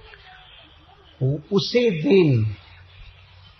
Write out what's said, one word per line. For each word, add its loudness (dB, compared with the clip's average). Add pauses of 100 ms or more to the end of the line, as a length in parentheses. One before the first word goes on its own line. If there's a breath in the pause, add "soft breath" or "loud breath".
(1200)
वो -4 (140)
उसी -2
दिन 2 (1040)